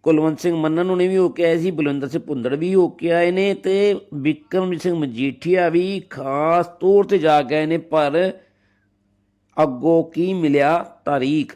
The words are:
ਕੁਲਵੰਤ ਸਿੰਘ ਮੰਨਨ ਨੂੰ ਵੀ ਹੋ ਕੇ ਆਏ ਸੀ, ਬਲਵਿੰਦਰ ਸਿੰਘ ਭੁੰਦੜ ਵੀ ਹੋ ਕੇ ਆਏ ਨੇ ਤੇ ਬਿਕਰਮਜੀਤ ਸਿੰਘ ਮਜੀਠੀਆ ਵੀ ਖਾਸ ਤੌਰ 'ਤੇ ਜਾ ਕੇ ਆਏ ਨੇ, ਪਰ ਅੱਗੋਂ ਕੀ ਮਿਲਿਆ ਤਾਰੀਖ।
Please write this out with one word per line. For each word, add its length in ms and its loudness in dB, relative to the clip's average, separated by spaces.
ਕੁਲਵੰਤ 360 0
ਸਿੰਘ 160 -2
ਮੰਨਨ 300 -2
ਨੂੰ 120 -2
ਵੀ 200 0
ਹੋ 120 2
ਕੇ 160 -2
ਆਏ 120 2
ਸੀ, 140 -2
ਬਲਵਿੰਦਰ 360 -4
ਸਿੰਘ 140 -6
ਭੁੰਦੜ 340 -4
ਵੀ 200 -2
ਹੋ 140 4
ਕੇ 220 -6
ਆਏ 200 2
ਨੇ 220 0
ਤੇ 460 0
ਬਿਕਰਮਜੀਤ 680 -4
ਸਿੰਘ 140 -2
ਮਜੀਠੀਆ 760 0
ਵੀ 300 0
ਖਾਸ 680 -2
ਤੌਰ 360 2
'ਤੇ 140 0
ਜਾ 240 4
ਕੇ 140 -4
ਆਏ 100 0
ਨੇ, 120 0
ਪਰ 540 0
ਅੱਗੋਂ 400 2
ਕੀ 300 -4
ਮਿਲਿਆ 520 2
ਤਾਰੀਖ। 500 -2